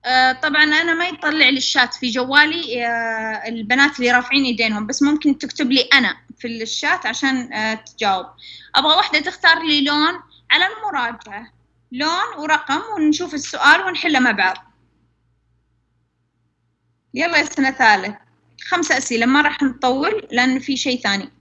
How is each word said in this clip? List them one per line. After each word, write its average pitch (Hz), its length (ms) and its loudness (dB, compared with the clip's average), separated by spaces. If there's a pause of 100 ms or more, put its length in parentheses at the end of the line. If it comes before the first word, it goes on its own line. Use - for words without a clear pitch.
آه، 254 260 4
طبعًا 302 320 2
أنا 320 300 2
ما 339 140 -2
يطلع 302 420 0
لي 269 80 2
الشات 254 360 0
في 247 160 -6
جوالي، 262 800 0
آه، 226 600 -6
البنات 247 520 0
اللي 247 120 2
رافعين 262 340 2
إيدينهم، 214 420 -2
بس 285 160 -2
ممكن 294 340 2
تكتب - 340 -4
لي 285 100 4
أنا 247 360 2 (200)
في 240 100 -12
الشات 233 580 -4
عشان، 254 480 -4
آه، 220 200 -4
تجاوب. 196 520 -4 (500)
أبغى 302 200 2
واحدة 370 240 0
تختار 330 440 2
لي 294 180 2
لون 302 400 0 (300)
على 320 140 4
المراجعة، 247 880 -8 (380)
لون 339 460 -4
ورقم، 302 440 -2 (140)
ونشوف 311 380 0
السؤال 302 480 4
ونحله 339 380 0
مع 247 120 4
بعض. 185 240 0 (2500)
يلا 330 240 -2
يا 294 80 2
سنة 269 260 -2
ثالث، 208 440 2 (460)
خمس - 300 -2
أسئلة، 240 340 0
ما 269 160 4
راح 294 220 0
نطول 277 680 -2
لأن 254 280 0
في 262 180 -4
شيء 247 240 -2
ثاني. 196 400 -4